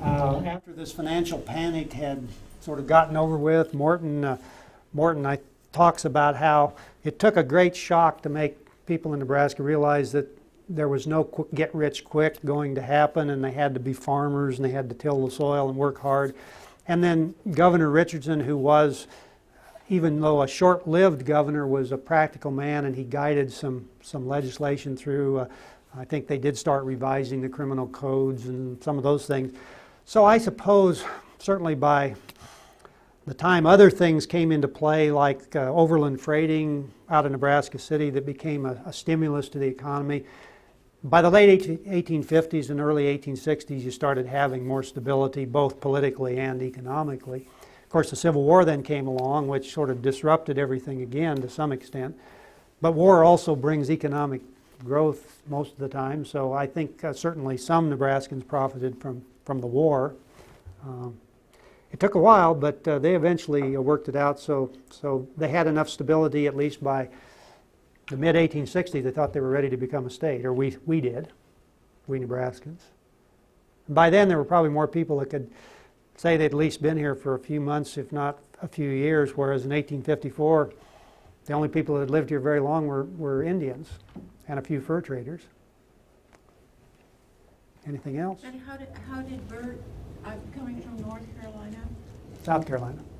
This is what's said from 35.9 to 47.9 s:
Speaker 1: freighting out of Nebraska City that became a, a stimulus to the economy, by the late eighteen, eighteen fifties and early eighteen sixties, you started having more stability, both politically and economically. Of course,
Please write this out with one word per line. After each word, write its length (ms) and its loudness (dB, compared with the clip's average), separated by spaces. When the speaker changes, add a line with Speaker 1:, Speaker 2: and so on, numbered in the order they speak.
Speaker 1:
freighting 720 -2
out 160 4
of 60 -2
Nebraska 480 0
City 300 -2
that 160 -4
became 400 -6
a, 200 -8
a 80 -14
stimulus 560 -2
to 100 -10
the 80 0
economy, 580 -6
by 180 6
the 80 8
late 200 10
eighteen, 360 4
eighteen 380 -2
fifties 480 0
and 100 -4
early 240 2
eighteen 300 -4
sixties, 500 -4
you 60 -6
started 340 -2
having 400 -2
more 160 -2
stability, 640 -4
both 340 0
politically 600 -2
and 240 -4
economically. 840 -8
Of 60 -20
course, 200 0